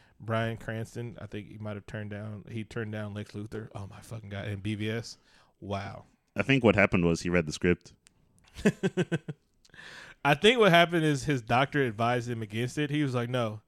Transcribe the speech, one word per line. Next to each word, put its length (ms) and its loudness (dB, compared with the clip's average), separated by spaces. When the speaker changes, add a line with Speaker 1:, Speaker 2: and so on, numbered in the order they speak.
Speaker 1:
Bryan 380 -2
Cranston, 600 -10
I 60 -12
think 260 -12
he 60 -16
might 200 -8
have 100 -14
turned 240 -10
down, 400 -10
he 120 -6
turned 280 -8
down 240 -8
Lex 160 -10
Luthor. 420 -10
Oh 160 -10
my 120 -18
fucking 280 -14
God. 160 -8
And 160 -6
B 140 -2
V 160 -4
S. 260 -8
Wow. 440 -8
Speaker 2:
I 80 -2
think 200 4
what 120 8
happened 280 4
was 180 2
he 80 -4
read 160 4
the 60 -6
script. 400 0
Speaker 1:
<laughs> 0 -
I 100 4
think 260 6
what 120 8
happened 320 6
is 220 2
his 160 0
doctor 420 2
advised 460 0
him 120 -6
against 360 -4
it. 120 -2
He 140 0
was 100 -2
like, 160 -2
"No, 380 -2